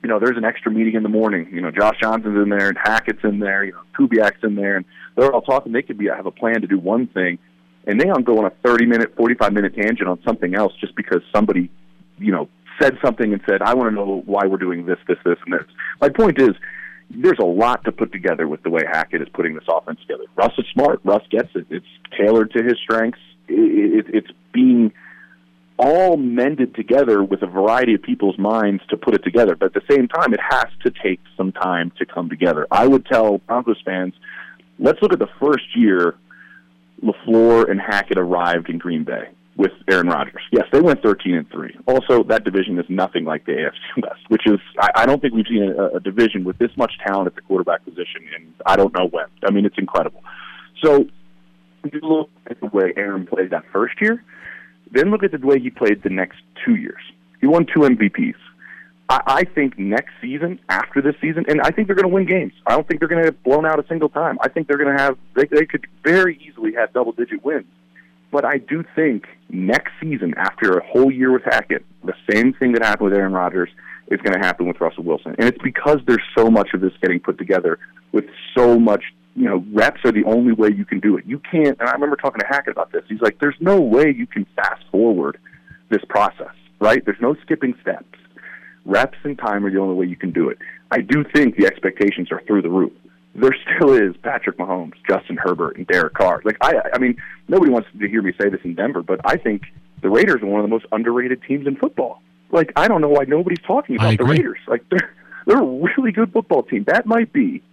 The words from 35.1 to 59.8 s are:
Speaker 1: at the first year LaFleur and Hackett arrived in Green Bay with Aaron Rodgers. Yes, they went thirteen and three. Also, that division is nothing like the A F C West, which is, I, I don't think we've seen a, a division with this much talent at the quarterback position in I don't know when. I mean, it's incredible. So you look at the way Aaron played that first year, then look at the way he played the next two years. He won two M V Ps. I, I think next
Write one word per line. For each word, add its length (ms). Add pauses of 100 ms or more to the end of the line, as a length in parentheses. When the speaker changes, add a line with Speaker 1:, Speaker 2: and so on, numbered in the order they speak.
Speaker 1:
at 60
the 100 (120)
first 240 (120)
year 380 (880)
LaFleur 680
and 100
Hackett 380
arrived 500
in 100
Green 260
Bay 240 (280)
with 160 (160)
Aaron 200
Rodgers. 340 (100)
Yes, 200
they 80
went 220
thirteen 320
and 160
three. 260 (100)
Also, 380
that 200
division 340
is 100
nothing 360
like 220
the 60
A 160
F 40 (220)
C 80
West, 260
which 180
is, 120 (220)
I, 160
I 100
don't 140
think 140
we've 120
seen 160
a, 340
a 40
division 440
with 140
this 180
much 160 (140)
talent 220
at 60
the 80
quarterback 420
position 380 (140)
in 160 (140)
I 100
don't 180
know 120
when. 200 (200)
I 40
mean, 140
it's 140
incredible. 440 (600)
So 240 (840)
you 80
look 300 (180)
at 120
the 60
way 300
Aaron 300
played 240
that 220
first 280
year, 240 (680)
then 200
look 120
at 160
the 80
way 140
he 100
played 320
the 80
next 280 (260)
two 120
years. 240 (400)
He 60
won 260
two 120
M 120
V 120
Ps. 300 (720)
I, 180
I 180
think 340
next 420